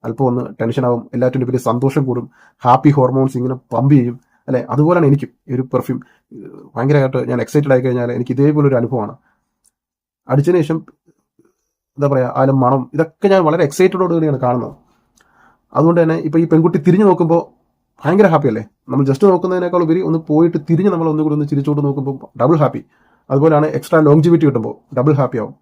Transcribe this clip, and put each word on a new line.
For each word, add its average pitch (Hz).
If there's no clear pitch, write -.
അല്പം 117
ഒന്ന് 123
ടെൻഷൻ 117
ആവും, 120
എല്ലാറ്റിൻ്റെ 127
വലിയ 123
സന്തോഷം 131
കൂടും, 120
ഹാപ്പി 170
ഹോർമോൺസ് 131
ഇങ്ങനെ 127
പമ്പ് 131
ചെയ്യും, 123
അല്ലേ? 123
അതുപോലെയാണ് 156
എനിക്കും 143
ഈ 127
ഒരു 127
പെർഫ്യൂം. 127
ഭയങ്കരമായിട്ട് 131
ഞാൻ 123
എക്സൈറ്റഡ് 143
ആയി 127
കഴിഞ്ഞാൽ 123
എനിക്ക് 123
ഇതേപോലെ 143
ഒരു 135
അനുഭവമാണ്. 117
അടിച്ചതിന് 156
ശേഷം 160
എന്താ 143
പറയുക, 131
അതിലെ 131
മണം, 131
ഇതൊക്കെ 160
ഞാൻ 190
വളരെ 160
എക്സൈറ്റഡോട് 185
കൂടിയാണ് 156
കാണുന്നത്. 120
അതുകൊണ്ട് 165
തന്നെ 160
ഇപ്പൊ 160
ഈ 170
പെൺകുട്ടി 165
തിരിഞ്ഞു 180
നോക്കുമ്പോൾ 170
ഭയങ്കര 190
ഹാപ്പി 151
അല്ലേ? 110
നമ്മൾ 135
just 135
നോക്കുന്നതിനേക്കാൾ 180
ഉപരി 165
ഒന്ന് 160
പോയിട്ട് 160
തിരിഞ്ഞ് 185
നമ്മൾ 165
ഒന്നുകൂടി 151
ഒന്ന് 147
ചിരിച്ചോട്ട് 143
നോക്കുമ്പോൾ 139
ഡബിൾ 147
ഹാപ്പി. -
അതുപോലെയാണ് 147
എക്സ്ട്രാ -
ലോങ്ജിവിറ്റി 156
കിട്ടുമ്പോൾ 117
ഡബിൾ 135
ഹാപ്പി 131
ആവും. 107